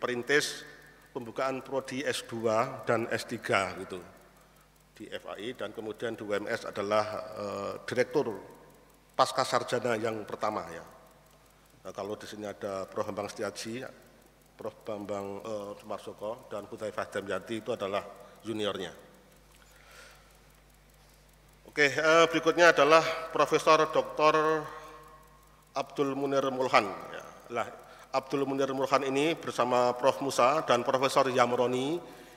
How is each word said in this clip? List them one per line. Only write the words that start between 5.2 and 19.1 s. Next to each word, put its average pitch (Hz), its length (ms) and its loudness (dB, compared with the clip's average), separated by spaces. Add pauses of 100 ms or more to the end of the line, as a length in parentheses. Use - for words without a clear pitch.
A 87 80 -10
I, 107 160 -10
dan 101 240 -10
kemudian 110 400 -8
di 113 80 -12
U 104 80 -6
M 101 160 -4
S 113 160 -4
adalah, 107 400 0 (320)
eh, 101 360 -6 (120)
direktur 120 480 0 (800)
pasca 131 320 2
sarjana 120 560 0
yang 110 240 -4
pertama 107 480 -4
ya. 82 140 -14 (960)
Nah, 95 80 -14
kalau 101 240 -8
di 104 160 -16
sini 104 160 -10
ada 98 400 -6
Prof 104 240 -6
Bambang 101 160 -6
Setiaji, 113 560 -8 (720)
Prof - 320 -14
Bambang, 101 560 -8
eh, 104 280 -8 (120)
Sumarsoko, 107 640 -10
dan 104 240 -10
Hudzaifah 104 400 -6
Damyati 98 480 -4
itu 113 160 -4
adalah 98 320 -4 (400)
juniornya. 98 480 -4 (2750)